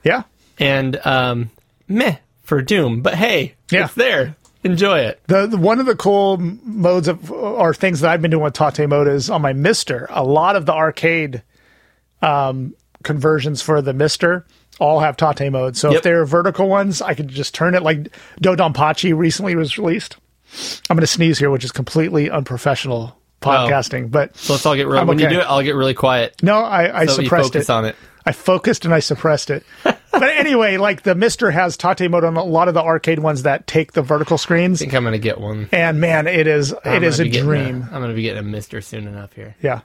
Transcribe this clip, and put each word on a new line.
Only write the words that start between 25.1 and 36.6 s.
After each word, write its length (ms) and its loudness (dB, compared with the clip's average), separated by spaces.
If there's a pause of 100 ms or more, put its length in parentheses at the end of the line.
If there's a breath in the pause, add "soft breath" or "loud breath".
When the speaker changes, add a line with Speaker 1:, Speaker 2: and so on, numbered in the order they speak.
Speaker 2:
you 60 4
Speaker 1:
okay. 100 2
Speaker 2:
do 40 2
it, 80 0
I'll 140 2
get 140 -2
really 180 2
quiet. 480 0
Speaker 1:
No, 160 4
I, 440 0
I 40 4
Speaker 2:
So 140 0
you 80 -2
Speaker 1:
suppressed 240 2
Speaker 2:
focus 160 -2
Speaker 1:
it. 40 0
Speaker 2:
on 120 0
it. 100 -6 (320 loud breath)
Speaker 1:
I 60 0
focused 520 -2
and 80 2
I 60 4
suppressed 520 -2
it. 140 -6 (200 loud breath)
Speaker 2:
<laughs> 100 0 (160)
Speaker 1:
But 200 2
anyway, 480 2
like, 240 -2
the 120 0
Mister 380 0
has 240 0
Tate 340 0
mode 140 2
on 120 0
a 60 0
lot 240 2
of 80 0
the 80 2
arcade 380 0
ones 240 -2
that 240 -2
take 240 0
the 100 0
vertical 340 0
screens. 460 0
Speaker 2:
I 40 -4
think 80 -4
I'm 100 0
gonna 140 0
get 220 -2
one. 300 -8
Speaker 1:
And 300 0
man, 260 2
it 220 2
is, 260 0 (100)